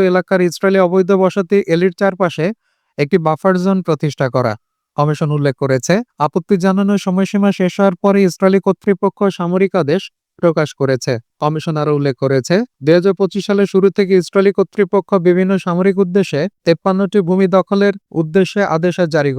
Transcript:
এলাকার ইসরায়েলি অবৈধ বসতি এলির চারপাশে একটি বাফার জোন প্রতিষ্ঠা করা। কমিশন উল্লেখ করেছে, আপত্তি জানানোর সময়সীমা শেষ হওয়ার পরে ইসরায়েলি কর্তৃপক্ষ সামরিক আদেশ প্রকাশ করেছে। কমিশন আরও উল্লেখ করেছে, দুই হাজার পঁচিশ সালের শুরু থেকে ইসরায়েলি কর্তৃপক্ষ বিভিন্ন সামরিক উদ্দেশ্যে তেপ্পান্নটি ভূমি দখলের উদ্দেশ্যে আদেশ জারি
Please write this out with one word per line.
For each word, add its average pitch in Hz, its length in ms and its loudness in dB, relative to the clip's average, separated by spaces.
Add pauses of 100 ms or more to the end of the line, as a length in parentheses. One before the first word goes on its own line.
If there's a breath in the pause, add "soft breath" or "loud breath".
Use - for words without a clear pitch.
এলাকার 185 320 0
ইসরায়েলি 190 460 0
অবৈধ 180 220 0 (140)
বসতি 190 340 0 (160)
এলির 175 260 0
চারপাশে 185 460 -2 (520)
একটি 147 280 0
বাফার 156 380 0
জোন 190 140 0 (100)
প্রতিষ্ঠা 147 420 -2
করা। 120 240 0 (440)
কমিশন 147 340 0
উল্লেখ 143 320 0
করেছে, 131 300 0 (320)
আপত্তি 180 380 -2
জানানোর 196 420 0
সময়সীমা 196 440 0 (100)
শেষ 180 160 0
হওয়ার 196 260 2
পরে 196 260 2
ইসরায়েলি 190 380 2
কর্তৃপক্ষ 196 540 -2 (180)
সামরিক 185 380 -2
আদেশ 165 260 0 (380)
প্রকাশ 160 300 0 (100)
করেছে। 131 340 -2 (260)
কমিশন 156 380 -4
আরও 151 200 -2
উল্লেখ 143 260 -2
করেছে, 135 320 0 (260)
দুই 143 160 4
হাজার 185 220 2
পঁচিশ 190 260 -2
সালের 202 280 0
শুরু 190 140 2 (100)
থেকে 196 240 0
ইসরায়েলি 196 360 0
কর্তৃপক্ষ 196 520 -2 (180)
বিভিন্ন 185 240 2 (140)
সামরিক 185 380 0
উদ্দেশ্যে 175 380 -2 (220)
তেপ্পান্নটি 190 640 0
ভূমি 185 200 2 (100)
দখলের 196 360 0 (280)
উদ্দেশ্যে 175 400 0 (140)
আদেশ 165 200 0 (200)
জারি 143 240 2